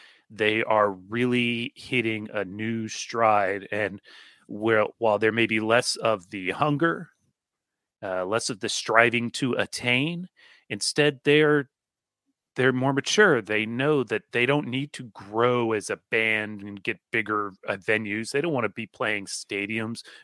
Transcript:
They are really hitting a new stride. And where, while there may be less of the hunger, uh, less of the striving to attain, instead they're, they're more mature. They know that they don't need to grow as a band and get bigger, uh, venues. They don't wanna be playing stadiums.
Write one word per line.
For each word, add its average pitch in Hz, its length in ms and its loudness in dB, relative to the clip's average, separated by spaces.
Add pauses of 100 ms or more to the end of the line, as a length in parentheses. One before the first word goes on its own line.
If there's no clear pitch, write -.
(320)
They 110 320 2
are 104 280 4
really 120 840 -2
hitting 110 580 -4
a 101 100 -4
new 110 440 -4
stride. 104 840 0
And 104 300 -4 (460)
where, 107 380 2 (120)
while 107 220 2
there 110 120 4
may 113 140 2
be 110 140 0
less 113 380 2
of 104 340 -2
the 92 180 -6
hunger, 156 600 0 (920)
uh, 92 240 -4
less 110 240 -2
of 107 100 -8
the 113 100 -4
striving 117 640 4
to 127 220 -2
attain, 143 760 -2 (400)
instead 143 540 0
they're, 147 460 4 (840)
they're 127 180 4
more 131 200 2
mature. 151 460 4
They 107 280 -2
know 135 380 0
that 107 260 -4
they 120 160 2
don't 147 200 0
need 131 260 -6
to 127 100 -14 (100)
grow 117 600 0
as 104 180 -4
a 98 80 -4 (100)
band 107 540 -2
and 101 180 -12
get 107 180 -6 (120)
bigger, 104 420 -2 (140)
uh, 104 100 -2
venues. 107 540 -2
They 143 100 0
don't 170 120 -4
wanna 117 160 0
be 110 180 -10
playing 104 400 -4
stadiums. 110 760 -6 (220)